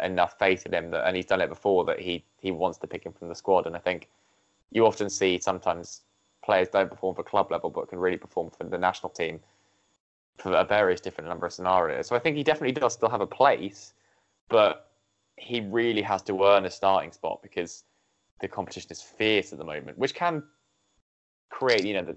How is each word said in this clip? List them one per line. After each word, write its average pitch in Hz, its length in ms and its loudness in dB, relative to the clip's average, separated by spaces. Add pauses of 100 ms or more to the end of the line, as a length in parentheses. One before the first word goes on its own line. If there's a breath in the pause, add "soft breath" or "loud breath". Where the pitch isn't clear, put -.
enough 90 360 0
faith 95 260 2
in 87 80 -8
him 85 180 -2
that, 85 160 -2
and 92 80 0
he's 90 120 -6
done 95 120 2
it 82 100 0
before, 90 360 2
that 80 140 -2
he, 87 240 -6 (160)
he 95 100 -6
wants 87 300 -4
to - 80 -10
pick - 180 -12
him 82 80 -12
from 85 160 -14
the 82 60 -10
squad. 90 320 2
And 82 80 -8
I 82 40 -10
think 87 300 -4 (640)
you 113 160 6
often 107 220 0
see 95 300 0
sometimes 90 640 -4 (420)
players 92 260 4
don't 98 200 2
perform 95 260 -6
for 85 80 -6
club 98 280 0
level, 85 180 -2
but 80 200 -8
can 90 100 -10
really 90 180 0
perform 85 320 -6
for - 140 -12
the 85 140 -6
national 90 340 -2
team 82 280 -6 (960)
for - 160 -6
a - 100 6
various 101 360 2
different 82 300 -10
number 87 160 -6
of 85 80 -6
scenarios. 90 540 0
So 123 80 0
I 120 40 2
think 151 160 -2
he 147 80 -4
definitely 147 280 0
does 123 220 0
still 113 160 0
have 110 120 -2
a 95 60 -2
place, - 680 0 (560)
but 104 400 4 (480)
he 120 240 -6
really 110 400 0
has 98 220 -2
to 95 200 0
earn 98 220 8
a 90 60 -6
starting 92 400 0
spot - 320 -8
because - 400 -8 (560)
the 98 80 -6
competition - 440 -10
is 82 100 -16
fierce 107 500 0
at 71 80 -12
the 78 60 -12
moment, 76 340 -10
which 131 160 -2
can 165 260 -2 (1120)
create, 120 340 2
you 104 80 -2
know, 95 80 -2
the, 82 160 -8